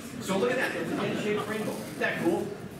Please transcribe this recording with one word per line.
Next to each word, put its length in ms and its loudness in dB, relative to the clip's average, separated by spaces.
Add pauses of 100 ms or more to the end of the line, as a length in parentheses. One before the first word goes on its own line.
(220)
So 160 0
look 140 4
at 40 2
that, 180 2
it's 160 -2
an 120 0
N-shaped 480 0
rainbow. 240 0
Isn't 260 -6
that 240 0
cool? 240 4 (320)